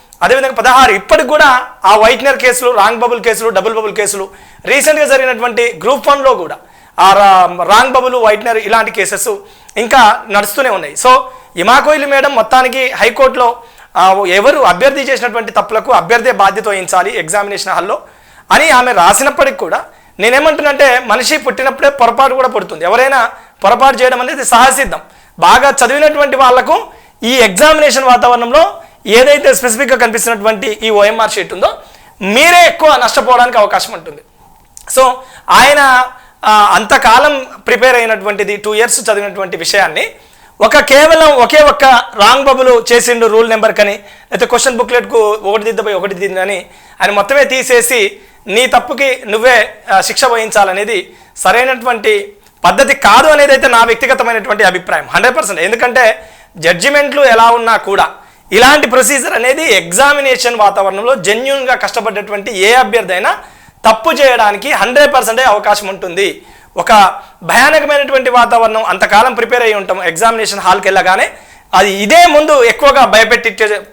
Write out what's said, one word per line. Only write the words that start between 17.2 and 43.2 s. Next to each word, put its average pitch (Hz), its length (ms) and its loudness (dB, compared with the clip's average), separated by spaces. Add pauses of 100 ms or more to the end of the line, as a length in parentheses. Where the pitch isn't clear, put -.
హాల్లో 175 300 -6 (480)
అని 277 200 2
ఆమె 247 220 2
రాసినప్పటికీ 262 640 0
కూడా 196 280 -6 (360)
నేనేమంటున్నంటే 277 840 0
మనిషి 247 320 -2
పుట్టినప్పుడే 269 520 -2
పొరపాటు 254 440 0
కూడా 254 140 0
పుడుతుంది. 175 360 -6
ఎవరైనా 247 460 0 (340)
పొరపాటు 240 320 2
చేయడం 254 240 0
అనేది 262 240 -8
సహసిద్ధం. 247 560 0 (380)
బాగా 240 320 4
చదివినటువంటి 285 680 0
వాళ్లకు 262 500 2 (360)
ఈ 240 120 -2
ఎగ్జామినేషన్ 269 720 2
వాతావరణంలో 247 760 2 (260)
ఏదైతే 262 480 4
స్పెసిఫిక్‌గా 254 420 -2
కనిపిస్తున్నటువంటి 220 840 -4
ఈ 220 80 -2
ఓఎంఆర్ 214 400 0
షీట్ 196 220 -8
ఉందో 226 260 -4 (440)
మీరే 330 440 4
ఎక్కువ 302 300 2
నష్టపోవడానికి 247 640 0
అవకాశం 202 340 -2
ఉంటుంది. 160 280 -16 (760)
So 254 160 2 (380)
ఆయన, 262 540 4 (400)
ఆ, 208 300 4
అంతకాలం 262 720 2 (200)
ప్రిపేర్ 247 300 2
అయినటువంటిది, 208 600 -4
టూ 214 180 -8
ఇయర్స్ 220 260 -2
చదివినటువంటి 202 560 -6
విషయాన్ని 175 540 -2 (500)
ఒక 208 180 2
కేవలం 311 500 4
ఒకే 277 300 2
ఒక్క 285 260 4 (320)
రాంగ్ 240 280 2
బబుల్ 254 480 2
చేసిండు 233 340 0